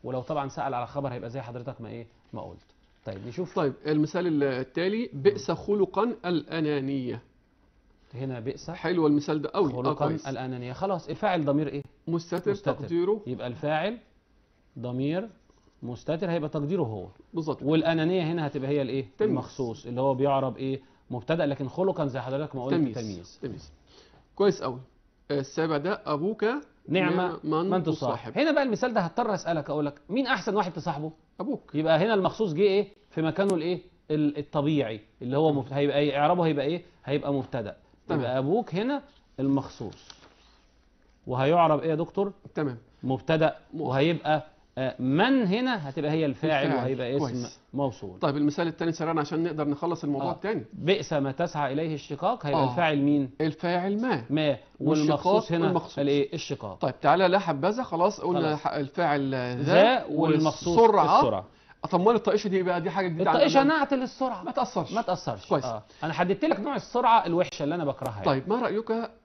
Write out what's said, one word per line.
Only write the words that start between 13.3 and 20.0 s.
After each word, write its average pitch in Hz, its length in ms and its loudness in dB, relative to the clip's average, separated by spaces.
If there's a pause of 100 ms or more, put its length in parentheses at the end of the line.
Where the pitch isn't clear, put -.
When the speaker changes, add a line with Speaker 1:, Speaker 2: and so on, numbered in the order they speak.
Speaker 1:
الفاعل 156 500 -2 (840)
ضمير 139 500 -2 (540)
مستتر، 156 480 -4
هيبقى 156 180 -2
تقديره 156 340 -2
هو. 104 240 -6 (260)
Speaker 2:
بالظبط. 156 300 -4
Speaker 1:
والأنانية 160 600 2
هنا 160 240 -2
هتبقى 135 220 -4
هي 143 120 0
الإيه؟ 131 200 -2 (160)
Speaker 2:
تمييز. 214 140 2
Speaker 1:
المخصوص، 120 540 -6
اللي 123 160 -4